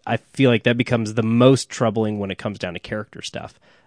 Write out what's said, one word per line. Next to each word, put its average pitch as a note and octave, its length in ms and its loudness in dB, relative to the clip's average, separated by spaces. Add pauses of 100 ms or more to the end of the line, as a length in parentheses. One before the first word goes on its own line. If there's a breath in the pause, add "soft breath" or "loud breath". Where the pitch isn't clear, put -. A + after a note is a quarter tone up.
I - 120 -2
feel - 320 0
like A2+ 140 2
that A#2+ 120 2
becomes A#2 380 -2
the A2+ 80 0
most A#2+ 480 4
troubling G#2+ 480 -2
when G2 120 -6
it F#2 80 -8
comes G2+ 200 -8
down F2+ 160 -6
to D#2+ 60 -10
character - 420 -12
stuff. - 360 -12 (280 soft breath)